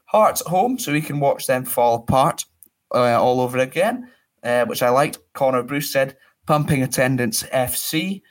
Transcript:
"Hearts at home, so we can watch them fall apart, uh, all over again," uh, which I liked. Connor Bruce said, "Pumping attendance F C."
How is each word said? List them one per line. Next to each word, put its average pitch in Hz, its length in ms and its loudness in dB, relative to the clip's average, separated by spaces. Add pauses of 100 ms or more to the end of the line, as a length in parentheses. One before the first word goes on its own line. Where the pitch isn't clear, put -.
"Hearts - 360 2
at - 60 -10
home, 214 300 0
so - 140 -4
we 147 80 0
can 147 200 -4
watch 139 260 0
them 131 180 0
fall 120 300 2
apart, 131 500 0 (500)
uh, 120 240 4
all 123 220 2
over 127 180 -2
again," 175 520 -2 (320)
uh, 120 240 0
which - 160 -4
I 123 80 2
liked. 139 280 0 (140)
Connor 131 300 0
Bruce 143 280 -6
said, 135 260 -2 (300)
"Pumping 151 360 2
attendance 131 680 0
F 127 260 -2
C." 185 540 -6